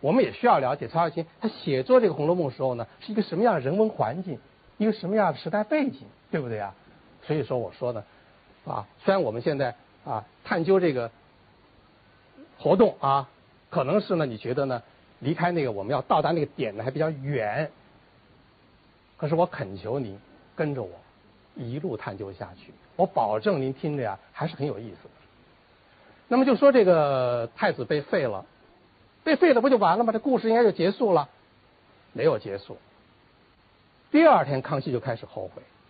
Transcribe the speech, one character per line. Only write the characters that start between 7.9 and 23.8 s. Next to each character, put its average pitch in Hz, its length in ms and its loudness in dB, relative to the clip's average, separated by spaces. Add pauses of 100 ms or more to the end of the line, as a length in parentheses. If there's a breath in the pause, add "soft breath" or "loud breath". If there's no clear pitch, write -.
呢， 107 120 -10 (600 soft breath)
啊， - 200 -8 (180)
虽 196 80 4
然 190 100 2
我 123 80 0
们 117 100 -6
现 147 160 -2
在 131 180 -2 (300)
啊 117 200 -6 (200)
探 170 200 -2
究 190 160 4
这 170 120 2
个 120 180 -4 (1500)
活 160 180 2
动 202 240 4
啊， 139 280 0 (420)
可 143 140 -4
能 170 160 0
是 196 160 -2
呢 156 100 0
你 117 100 -8
觉 117 160 -8
得 139 140 -2
呢 123 160 -6 (380)
离 139 140 -2
开 175 180 0
那 165 100 -2
个 127 100 -2
我 98 100 -6
们 107 100 -6
要 135 100 -2
到 170 180 2
达 147 120 0
那 170 80 0
个 143 60 -2
点 110 300 -8
呢 110 80 -8
还 131 60 -2
比 139 80 -8
较 156 120 0
远， 135 600 -4 (1500)
可 151 120 -6
是 151 60 0
我 160 120 2
恳 98 300 -10
求 110 220 -6
您 101 200 -8 (380)
跟 151 180 -4
着 127 80 -6
我 92 80 -10 (640)
一 123 240 -10
路 147 180 -6
探 104 200 -10
究 98 160 -12
下 90 260 -14
去， - 140 -20 (240)
我 190 100 2
保 110 320 0
证 165 220 0
您 131 140 -2
听 - 220 -4